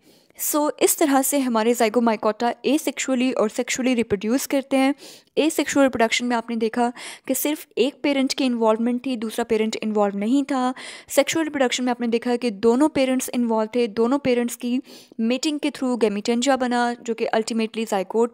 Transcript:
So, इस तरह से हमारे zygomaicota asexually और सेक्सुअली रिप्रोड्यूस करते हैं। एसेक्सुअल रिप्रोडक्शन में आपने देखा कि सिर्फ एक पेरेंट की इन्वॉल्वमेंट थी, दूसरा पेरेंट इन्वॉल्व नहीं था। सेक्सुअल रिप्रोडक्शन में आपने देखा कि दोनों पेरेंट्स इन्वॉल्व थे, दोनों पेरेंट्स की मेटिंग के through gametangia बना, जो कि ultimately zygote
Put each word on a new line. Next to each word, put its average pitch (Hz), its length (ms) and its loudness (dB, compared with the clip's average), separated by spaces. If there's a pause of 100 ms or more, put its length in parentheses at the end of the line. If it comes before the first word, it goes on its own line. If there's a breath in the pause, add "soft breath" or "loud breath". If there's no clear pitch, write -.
(400 soft breath)
So, 302 400 0
इस - 180 2
तरह 277 240 4
से 285 180 0
हमारे 233 340 2
zygomaicota 233 800 0 (120)
asexually 262 720 0
और 214 120 2
सेक्सुअली 254 440 -2
रिप्रोड्यूस 220 520 -2
करते 269 320 0
हैं। 269 180 2 (420 loud breath)
एसेक्सुअल 285 480 2
रिप्रोडक्शन 240 400 0
में 240 100 0
आपने 233 200 -4
देखा 233 380 0 (340 loud breath)
कि 262 60 0
सिर्फ 294 340 -4 (100)
एक 262 260 0
पेरेंट 269 300 2
की 277 120 -2
इन्वॉल्वमेंट 233 600 0
थी, 254 120 -4
दूसरा 226 280 -4
पेरेंट 220 380 -2
इन्वॉल्व 208 340 0
नहीं 233 260 0
था। 262 300 -2 (340 loud breath)
सेक्सुअल 311 380 0
रिप्रोडक्शन 262 380 -2
में 247 80 0
आपने 240 160 -4
देखा 233 280 -2
कि 240 160 -2
दोनों 233 380 4
पेरेंट्स 262 400 0
इन्वॉल्व 226 460 0
थे, 240 120 2
दोनों 233 300 2
पेरेंट्स 240 380 0
की 247 260 -4 (380 loud breath)
मेटिंग 262 400 0
के 294 120 -2
through 247 320 -2
gametangia 233 560 2
बना, 240 340 0
जो 233 200 -6
कि 226 120 -4
ultimately 220 640 -2
zygote 214 440 0